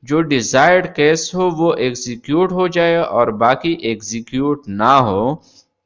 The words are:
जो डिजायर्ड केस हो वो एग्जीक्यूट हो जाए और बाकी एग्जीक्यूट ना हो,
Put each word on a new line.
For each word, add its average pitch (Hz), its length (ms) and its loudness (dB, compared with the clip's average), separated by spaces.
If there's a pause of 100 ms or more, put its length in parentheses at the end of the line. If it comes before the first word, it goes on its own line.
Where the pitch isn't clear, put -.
जो 147 160 0
डिजायर्ड 151 640 2
केस 156 480 0
हो 185 160 0
वो 165 240 0
एग्जीक्यूट 127 760 -4
हो 180 160 0
जाए 170 280 0
और 117 340 0
बाकी 131 520 0
एग्जीक्यूट 117 840 -4
ना 107 260 2
हो, 123 500 0 (420)